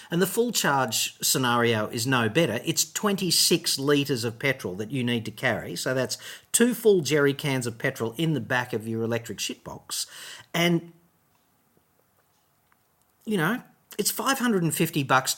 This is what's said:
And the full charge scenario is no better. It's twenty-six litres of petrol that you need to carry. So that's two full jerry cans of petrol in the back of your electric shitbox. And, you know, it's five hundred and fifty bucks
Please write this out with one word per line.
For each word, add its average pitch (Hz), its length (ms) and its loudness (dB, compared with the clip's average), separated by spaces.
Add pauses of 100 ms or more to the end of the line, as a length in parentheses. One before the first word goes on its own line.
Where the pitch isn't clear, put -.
(100)
And 170 100 2
the 190 60 6
full 233 260 0
charge 131 680 0
scenario 117 640 2
is 117 200 -4
no 123 220 2
better. 120 360 2
It's - 260 -2
twenty-six 185 880 0
litres 139 460 2
of 117 140 -4
petrol 131 360 -2
that 107 160 -8
you 131 140 -2
need 120 220 -2
to 110 40 -6
carry. 113 460 -4
So 131 180 -2
that's 127 240 -2 (340)
two 240 220 4
full 196 260 4
jerry 143 340 2
cans 135 320 -2
of 113 120 -6
petrol 120 400 -4
in 160 160 2
the 131 60 0
back 123 320 -2
of 110 160 -4
your 113 140 -2
electric 113 360 -4
shitbox. - 680 -8 (460)
And, 170 400 0 (2250)
you 214 120 -2
know, 196 260 0 (340)
it's 196 140 0
five 262 300 0
hundred 226 220 2
and 156 120 2
fifty 160 300 0
bucks 131 340 2